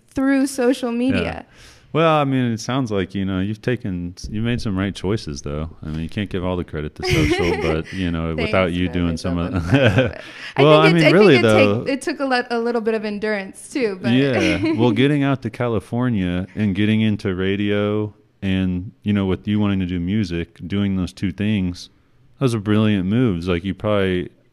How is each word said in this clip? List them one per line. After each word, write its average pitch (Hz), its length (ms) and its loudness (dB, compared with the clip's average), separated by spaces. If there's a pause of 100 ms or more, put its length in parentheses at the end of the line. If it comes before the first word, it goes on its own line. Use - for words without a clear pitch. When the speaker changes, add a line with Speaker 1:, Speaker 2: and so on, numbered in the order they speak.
Speaker 1:
through 269 380 2
social 254 440 0
Speaker 2:
Yeah. 233 60 -4
Speaker 1:
media. - 480 -2 (480)
Speaker 2:
Well, 160 220 4
I 147 100 2
mean, 131 260 0
it 110 80 -4
sounds 123 320 -4
like, 95 240 -2
you 98 80 -2
know, 95 160 -2
you've 107 220 -4
taken, 92 520 -4 (160)
you 110 120 -6
made 120 200 -2
some 98 160 -4
right 95 160 -2
choices, 90 480 -4
though. 76 280 -6 (120)
I 78 60 -10
mean, 78 140 -6
you 80 80 -6
can't 104 200 -6
give 90 140 -6
all 92 140 -2
the 87 80 -4
credit 76 300 -8
to - 120 -10
social, 78 540 0
Speaker 1:
<laughs> - 0 -
Speaker 2:
but, 80 320 -2
you 90 180 -2
know, 82 240 -4
Speaker 1:
Thanks, 80 140 -4
Speaker 2:
without 92 240 2
you 87 120 0
Speaker 1:
man. 85 80 -4
Speaker 2:
doing 87 200 0
Speaker 1:
I - 20 -4
Speaker 2:
some 87 220 -4
of 87 160 -4
Speaker 1:
feel 87 180 -4
bad. 123 500 2 (180)
Speaker 2:
<laughs> - 180 -14
Speaker 1:
I 139 60 6
Speaker 2:
Well, 151 200 8
Speaker 1:
think 160 120 6
Speaker 2:
I 170 40 6
Speaker 1:
it, - 20 6
Speaker 2:
mean, 156 40 6
Speaker 1:
I - 60 6
Speaker 2:
really, 185 240 8
Speaker 1:
think 120 100 4
it - 20 6
Speaker 2:
though. 107 380 4
Speaker 1:
take, 269 80 0
it 277 80 -4
took 302 180 -6
a 277 60 -4
lot, 247 260 0
a 233 80 -2
little 233 220 -2
bit 220 120 -2
of 214 120 -4
endurance, 208 680 -6
too. 214 300 -2
But - 100 0
Speaker 2:
Yeah. 127 600 2
Speaker 1:
<laughs> - 20 -2
Speaker 2:
Well, 120 160 4
getting 139 320 2
out 139 200 0
to 117 60 -6
California 110 960 -2 (100)
and 101 200 0
getting 107 260 2
into 104 320 0
radio 104 800 -2 (280)
and, 95 500 -2 (120)
you 104 100 0
know, 101 120 2
with 95 220 -2
you 104 120 2
wanting 101 200 0
to 92 60 -2
do 90 140 -2
music, 87 680 -4
doing 98 300 0
those 90 160 -2
two 95 180 -4
things, 98 580 -2 (500)
those 127 140 0
are 117 60 0
brilliant 104 480 2
moves. 98 400 0
Like, 87 160 0
you 95 100 -2
probably 95 560 -2 (240)